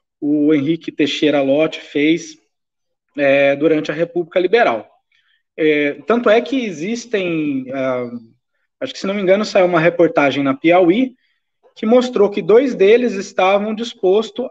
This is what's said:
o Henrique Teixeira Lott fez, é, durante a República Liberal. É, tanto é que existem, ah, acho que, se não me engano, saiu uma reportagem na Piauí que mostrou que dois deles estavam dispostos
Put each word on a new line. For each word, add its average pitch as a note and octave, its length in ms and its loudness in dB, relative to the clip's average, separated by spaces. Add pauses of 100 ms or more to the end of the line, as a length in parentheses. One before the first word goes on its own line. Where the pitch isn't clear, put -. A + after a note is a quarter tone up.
(220)
o D3 320 0
Henrique D#3 380 -2
Teixeira C#3+ 500 0
Lott D3 380 0
fez, D#3+ 580 -4 (800)
é, C#3 400 2
durante D#3 340 -2
a D3+ 60 -6
República E3+ 440 -4
Liberal. F3+ 480 0 (680)
É, D3 380 0 (120)
tanto A#3+ 240 0
é A3 100 4
que A#3+ 240 -4
existem, E3 1120 -6
ah, B2+ 380 -4 (680)
acho C3+ 140 -10
que, - 60 -18
se G3+ 80 -6
não G3 80 -2
me G#3 60 -6
engano, G3 220 2
saiu G3+ 220 2
uma F3 140 2
reportagem D#3 640 2
na C3+ 100 0
Piauí F3+ 600 2 (600)
que - 80 -12
mostrou A3 460 2
que G3+ 140 -6
dois A3+ 320 2
deles G#3+ 380 4
estavam G3+ 600 -2
dispostos A3 760 -2